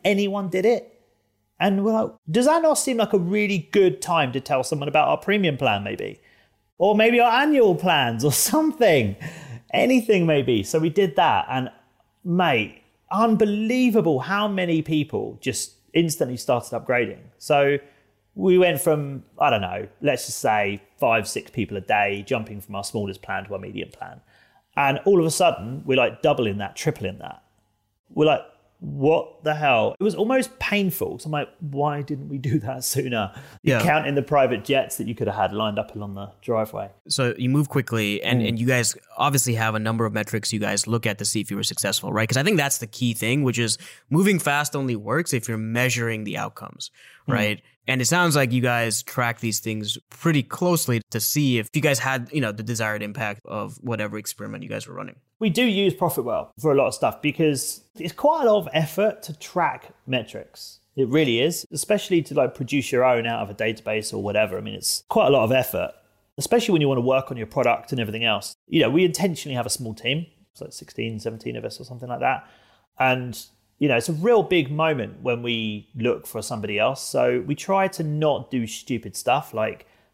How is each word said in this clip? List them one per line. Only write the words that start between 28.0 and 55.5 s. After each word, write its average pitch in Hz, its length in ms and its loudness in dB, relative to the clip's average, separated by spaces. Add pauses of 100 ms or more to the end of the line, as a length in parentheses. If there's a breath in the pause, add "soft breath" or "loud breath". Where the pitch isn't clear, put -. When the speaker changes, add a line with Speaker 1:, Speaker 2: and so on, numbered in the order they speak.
Speaker 1:
We're 151 160 4
like, 147 160 4 (380)
"What 147 640 0
the 156 100 0
hell?" 131 460 2
It - 20 -4
was 202 140 0
almost 247 420 0
painful. 190 640 -2
So - 60 -14
I'm 156 40 -8
like, 147 180 -4 (120)
"Why 143 420 -4
didn't 143 260 -8
we 139 100 -8
do 127 200 0
that 131 240 -6
sooner?" 123 500 -2 (300 loud breath)
Speaker 2:
Yeah. 123 180 4
Speaker 1:
Counting 151 360 2
the 139 60 2
private 123 420 2
jets - 320 0
that 107 100 -4
you 117 80 -6
could 107 140 -2
have 98 80 -4
had 98 160 0
lined 107 260 -2
up - 160 -6
along 104 220 -10
the 98 160 -12 (100)
driveway. 107 480 -4 (180)
Speaker 2:
So 127 300 -2
you 123 100 -2
move 143 200 2
quickly, 110 560 -2
and, 120 180 2
Speaker 1:
Mm. 107 60 0
Speaker 2:
and 117 100 -2
you 120 80 0
guys 123 300 0 (200)
obviously 135 380 0
have 110 220 0
a - 20 -2
number 113 280 -2
of 104 60 -4
metrics 107 400 -4
you 110 60 -2
guys 101 300 -2
look 113 180 0
at 104 120 -2
to 104 60 -8
see 104 160 -2
if 98 120 -6
you 98 40 -4
were 101 60 -4
successful, - 500 -4
right? 110 160 0
'Cause - 80 0
I 135 60 0
think 202 140 2
that's 143 220 0
the 117 100 -10
key 120 260 -2
thing, 131 300 0
which 120 160 0
is 113 180 -2 (320 loud breath)
moving 185 300 4
fast 147 340 -2
only 135 220 -2
works 110 360 -4
if 120 140 -2
you're 113 100 -4
measuring 113 680 -2
the 104 120 -8
outcomes, - 540 -12 (380 loud breath)
Speaker 1:
Mm. 135 40 0
Speaker 2:
right? 104 300 0 (240 soft breath)
And 127 140 0
it 120 60 2
sounds 170 280 2
like 135 160 2
you 123 120 2
guys 117 400 0
track 117 380 -4
these 113 200 -2
things 107 380 -6 (100)
pretty 151 340 0
closely 151 680 0
to 113 100 -4
see 135 380 0
if 104 160 -4
you 147 80 0
guys 143 160 2
had, 131 340 -4
you 151 80 -2
know, 113 100 0
the 107 120 -8
desired 110 400 -4
impact 104 420 -8
of 104 380 -8
whatever 107 340 -6
experiment 104 460 -12
you - 80 -14
guys 104 180 -10
were 92 60 -18
running. 101 220 -14 (220)
Speaker 1:
We 220 120 2